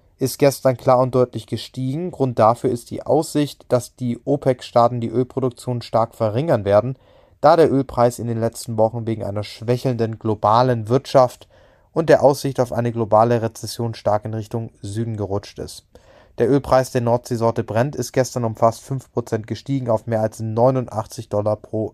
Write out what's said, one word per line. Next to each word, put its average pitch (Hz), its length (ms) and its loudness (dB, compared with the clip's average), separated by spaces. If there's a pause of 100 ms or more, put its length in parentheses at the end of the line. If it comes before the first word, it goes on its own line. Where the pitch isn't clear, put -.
(180)
ist - 220 -4
gestern 135 360 2
klar 127 240 4
und 127 160 0
deutlich 123 320 0
gestiegen. 131 640 -8
Grund 127 280 -2
dafür 117 300 4
ist - 220 -6
die - 140 -10
Aussicht, 147 640 -2
dass - 260 -2
die 120 300 -4
opec-Staaten 123 760 0
die 113 100 -4
Ölproduktion 127 720 -4
stark - 340 -2
verringern 117 500 0
werden, 107 320 2 (420)
da 151 160 6
der 160 160 6
Ölpreis 127 480 0
in 117 80 -6
den 113 140 -4
letzten 113 360 -6
Wochen 110 300 0
wegen 110 160 -4
einer 101 200 -6
schwächelnden 113 760 -4
globalen 110 680 2
Wirtschaft 127 580 2 (440)
und 160 180 -2
der 143 140 6
Aussicht 135 360 2
auf 123 120 0
eine 117 200 -2
globale 113 500 2
Rezession 113 520 -6
stark 104 320 -2
in 110 80 -8
Richtung 113 380 -8 (100)
Süden 110 340 -6
gerutscht 101 440 -6
ist. - 260 -14 (540)
Der 113 100 2
Ölpreis 131 400 2
der 127 120 -2
Nordseesorte 117 640 -2
Brent 117 320 -2
ist - 180 -8
gestern 123 320 -2
um 110 100 -4
fast 113 260 0
fünf - 300 -10
Prozent 110 340 -6
gestiegen 127 460 -6
auf 110 160 -2
mehr 113 140 -2
als 110 180 -4
neunundachtzig 113 880 -2
Dollar 104 280 -2
pro - 360 -6